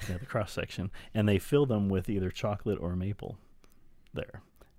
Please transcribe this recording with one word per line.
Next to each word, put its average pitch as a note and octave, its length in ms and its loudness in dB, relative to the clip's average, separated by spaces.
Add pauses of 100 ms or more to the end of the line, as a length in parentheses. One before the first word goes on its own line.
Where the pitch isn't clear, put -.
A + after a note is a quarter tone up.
Yeah, F2 80 -2
the A2 80 -8
cross A2 260 -2
section. - 400 -4 (240)
And G#2+ 120 4
they G2+ 120 6
fill C#3+ 260 4
them G#2+ 240 2
with F#2+ 200 2
either F#2+ 200 0
chocolate G#2 500 -2
or F2 160 -2
maple F#2+ 420 -4 (760)
there. - 280 -8 (380)